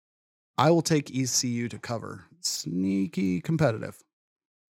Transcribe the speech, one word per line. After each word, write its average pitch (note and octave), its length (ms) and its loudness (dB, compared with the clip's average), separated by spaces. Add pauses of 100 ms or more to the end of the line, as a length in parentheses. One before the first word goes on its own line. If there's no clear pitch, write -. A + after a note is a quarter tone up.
(580)
I C#3+ 140 6
will E3 100 6
take D3+ 300 0
E C3 160 -2
C - 220 -2
U A#2+ 200 -4
to G#2+ 100 -10
cover. G2+ 460 -10 (160)
Sneaky F#3 1000 0
competitive. C3 560 0 (720)